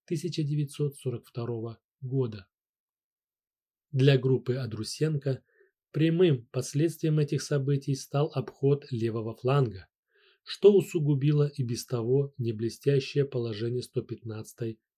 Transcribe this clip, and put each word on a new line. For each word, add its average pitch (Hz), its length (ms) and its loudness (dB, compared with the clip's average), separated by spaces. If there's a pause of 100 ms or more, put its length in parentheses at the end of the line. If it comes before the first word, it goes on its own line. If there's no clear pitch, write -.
тысяча 165 360 -4
девятьсот 147 540 -4
сорок 120 300 -8
второго 117 520 -8 (220)
года. 123 460 -4 (1400)
Для 139 280 6
группы 123 360 0
Андрусенко 131 880 -4 (480)
прямым 160 560 2
последствием 156 720 -2
этих 147 240 0
событий 139 520 0
стал 143 400 -2
обход 139 560 0
левого 113 440 -4
фланга, 123 540 0 (540)
что - 320 6
усугубило 147 800 2
и 135 80 -2
без 120 240 -4
того 131 520 0
не 117 140 -2
блестящее 131 760 0
положение 117 560 -4
сто - 180 -8
пятнадцатой 110 800 -8 (180)